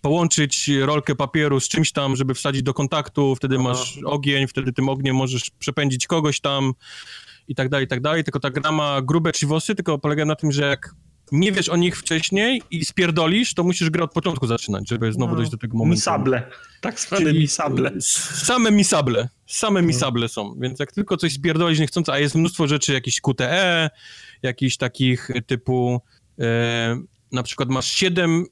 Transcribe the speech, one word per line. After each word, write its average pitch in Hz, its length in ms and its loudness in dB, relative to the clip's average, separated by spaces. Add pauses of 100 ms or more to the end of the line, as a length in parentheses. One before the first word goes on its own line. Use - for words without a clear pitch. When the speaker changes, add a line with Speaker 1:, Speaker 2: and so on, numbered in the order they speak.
Speaker 1:
połączyć 151 680 2 (100)
rolkę 143 340 0
papieru 139 460 0
z - 80 -4
czymś - 240 0
tam, 135 240 0
żeby 131 180 0
wsadzić 135 280 -2
do 131 120 0
kontaktu, 143 640 0
wtedy 131 180 0
Speaker 2:
Aha. 131 100 2
Speaker 1:
masz 127 400 -4
ogień, 139 420 0
wtedy 131 260 -4
tym 135 160 0
ogniem 135 280 0
możesz 127 340 -2
przepędzić 139 560 -2
kogoś 156 340 0
tam 139 320 0 (760)
i 127 60 -6
tak 131 140 -2
dalej, 135 180 0
i - 20 -12
tak 123 120 -2
dalej. 151 240 0
Tylko 143 160 -4
ta 135 100 -2
gra 151 220 -2
ma 147 300 0
grube 156 300 2
chivosy, 156 420 0
tylko 160 240 -2
polega 151 260 0
na 151 120 0
tym, 151 160 0
że 143 100 0
jak 143 320 -2 (380)
nie 190 200 4
wiesz 180 160 0
o 170 80 0
nich 175 220 2
wcześniej 202 720 0
i 160 140 -4
spierdolisz, 175 680 2
to 175 100 0
musisz 175 260 2
grę 170 140 0
od 156 80 -6
początku 156 340 -2
zaczynać, 104 420 -2
żeby 113 240 0
znowu 117 200 -2
Speaker 2:
No. 113 40 0
Speaker 1:
dojść 113 140 -2
do 117 80 -8
tego 113 200 -6
momentu. 156 220 4
Speaker 2:
Misable. 131 500 0 (300)
Tak - 200 -8
zwane 190 260 0
Speaker 1:
Czyli 156 140 4
Speaker 2:
misable. 135 520 0
Speaker 1:
s-, - 520 -4
same 233 260 4
misable. 147 580 4 (180)
Same 202 360 0
Speaker 2:
No. 175 60 4
Speaker 1:
misable 123 400 0
są. 110 320 -6
Więc 127 180 -6
jak 143 140 -6
tylko 202 240 -2
coś 160 160 0
spierdolisz 160 460 2
niechcąco, 156 340 0
a 139 60 0
jest 147 160 0
mnóstwo 165 320 2
rzeczy, 143 260 0
jakieś 127 280 0
Q 135 140 0
T 127 180 0
E, 170 380 2 (520)
jakichś 127 340 0
takich 127 540 0 (160)
typu, 123 540 0 (400)
e, 117 560 0 (360)
na 127 100 -2
przykład 123 260 -4
masz 131 240 0
siedem 175 600 2